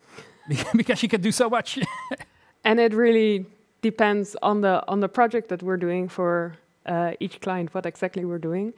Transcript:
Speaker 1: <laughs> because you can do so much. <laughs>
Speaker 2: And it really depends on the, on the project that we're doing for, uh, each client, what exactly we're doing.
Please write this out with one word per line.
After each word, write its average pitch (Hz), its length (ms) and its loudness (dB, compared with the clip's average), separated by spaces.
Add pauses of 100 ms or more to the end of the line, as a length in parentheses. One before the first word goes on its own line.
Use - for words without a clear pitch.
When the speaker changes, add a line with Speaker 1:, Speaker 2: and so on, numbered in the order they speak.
(280)
Speaker 1:
<laughs> - 480 -6
because 226 280 2
you 196 60 0
can 202 120 2
do 208 100 0
so 240 180 2
much. 240 300 -2 (440)
<laughs> - 400 -20
Speaker 2:
And 226 160 4
it 226 140 4
really 220 520 4 (360)
depends 208 600 0
on 208 200 2
the, 190 260 4
on 202 140 0
the 190 80 0
project 233 400 0
that 180 120 -4
we're 185 160 -2
doing 180 320 -2
for, 175 460 -2 (300)
uh, 170 340 -2
each - 220 -8
client, 180 320 -6
what 185 120 -6
exactly 180 380 -6
we're 175 180 -6
doing. 185 360 -4